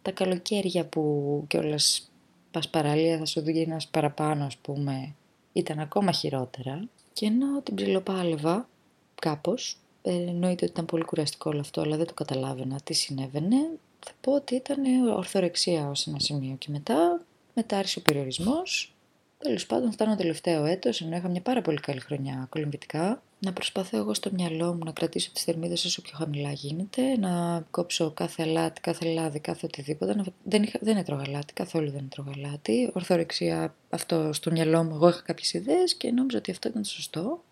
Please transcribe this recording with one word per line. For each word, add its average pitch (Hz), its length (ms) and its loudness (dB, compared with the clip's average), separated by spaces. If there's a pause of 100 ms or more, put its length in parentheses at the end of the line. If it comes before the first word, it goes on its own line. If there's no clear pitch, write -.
Τα 190 100 -4
καλοκαίρια 185 720 0
που 147 600 0
κιόλας - 640 0 (400)
πας 151 180 -4
παραλία, 160 480 4
θα 156 80 -4
σου 151 180 -2
βγει 160 180 0
ένας 160 260 -2
παραπάνω, 151 580 0
ας 131 120 -8
πούμε, 139 580 -4 (380)
ήταν 151 260 -2
ακόμα 175 320 2
χειρότερα. 135 760 -2 (260)
Και - 120 -2
ενώ 277 360 2
την 208 140 -4
ψιλοπάλευα 190 960 2 (460)
κάπως, 160 640 -2 (240)
ε, 185 120 0
εννοείται 175 520 0
ότι - 80 -4
ήταν 165 120 -2
πολύ 165 180 0
κουραστικό 156 460 -2
όλο 147 100 0
αυτό, 147 220 -4
αλλά 151 160 0
δεν 165 100 2
το - 60 -14
καταλάβαινα 135 720 -4
τι 160 100 -6
συνέβαινε, 143 640 0 (420)
θα - 120 -18 (100)
πω 262 120 2
ότι 277 220 0
ήταν 254 520 2
ορθορεξία 180 840 2
ως - 180 -4
ένα 147 120 -4
σημείο 135 360 -2
και - 140 -12
μετά, 302 520 2 (320)
μετά 220 240 0
άρχισε 190 220 -2
ο - 20 -10
περιορισμός. 165 880 0 (480)
Τέλος 226 280 -2
πάντων, 240 260 2
φτάνω 214 240 2
τελευταίο 165 500 2
έτος, 190 360 0
ενώ 165 140 -4
είχα 175 120 -2
μια 180 140 0
πάρα 247 200 2
πολύ 151 180 0
καλή 135 200 -4
χρονιά 135 500 -6
κολυμβητικά, 156 720 -2 (160)
να 190 140 -4
προσπαθώ 190 440 -4
εγώ 214 160 0
στο 202 200 -4
μυαλό 170 400 -2
μου 170 100 -4
να 160 80 -6
κρατήσω 165 420 -2
τις - 100 -4
θερμίδες 170 420 -2
όσο - 160 -4
πιο - 160 -16
χαμηλά 147 340 -4
γίνεται, 185 680 -2
να 170 540 0
κόψω 175 400 0
κάθε 165 320 -4
αλάτι, 160 380 0
κάθε 165 240 -2
λάδι, 160 340 0
κάθε 165 260 -6
οτιδήποτε. 156 500 -4
Να, 202 80 0 (200)
δεν 214 200 4
είχα, - 180 -2
δεν 214 160 4
έτρωγα 147 300 -2
αλάτι, 143 260 -6
καθόλου 160 380 -2
δεν 139 140 -6
έτρωγα 139 300 -10
αλάτι. 147 580 0
Ορθορεξία, 165 840 2 (140)
αυτό 160 440 0
στο 160 180 -2
μυαλό 165 320 4
μου, 160 120 -2
εγώ 160 120 8
είχα 175 140 6
κάποιες - 320 -4
ιδέες 302 420 4
και 240 160 -2
νόμιζα 247 260 2
ότι 196 140 -4
αυτό 180 160 -6
ήταν 226 140 -2
το 202 80 -4
σωστό. 208 640 -6